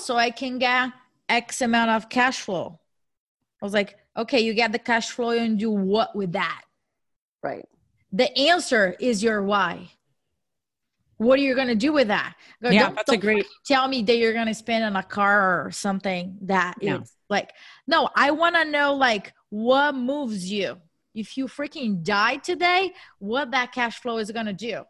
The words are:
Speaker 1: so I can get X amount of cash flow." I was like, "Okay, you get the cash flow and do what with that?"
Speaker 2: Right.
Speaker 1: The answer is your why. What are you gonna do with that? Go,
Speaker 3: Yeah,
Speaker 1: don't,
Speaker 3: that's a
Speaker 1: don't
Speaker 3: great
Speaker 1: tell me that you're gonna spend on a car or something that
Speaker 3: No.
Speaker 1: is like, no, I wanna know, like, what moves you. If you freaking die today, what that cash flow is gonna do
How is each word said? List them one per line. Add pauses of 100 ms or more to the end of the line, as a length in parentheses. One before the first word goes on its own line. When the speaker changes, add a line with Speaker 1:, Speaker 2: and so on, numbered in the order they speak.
Speaker 1:
so
I
can
get (380)
X
amount
of
cash
flow." (800)
I
was
like, (260)
"Okay,
you
get
the (120)
cash
flow (140)
and
do
what
with
that?" (800)
Speaker 2:
Right. (540)
Speaker 1:
The (200)
answer
is
your
why. (1300)
What
are
you
gonna
do
with
that? (280)
Go,
Speaker 3:
Yeah,
Speaker 1:
don't,
Speaker 3:
that's
a
Speaker 1:
don't
Speaker 3:
great (200)
Speaker 1:
tell
me
that
you're
gonna
spend
on
a
car
or
something (160)
that
Speaker 3:
No.
Speaker 1:
is (160)
like, (340)
no,
I
wanna
know,
like, (160)
what
moves
you. (340)
If
you
freaking
die
today, (260)
what
that
cash
flow
is
gonna (180)
do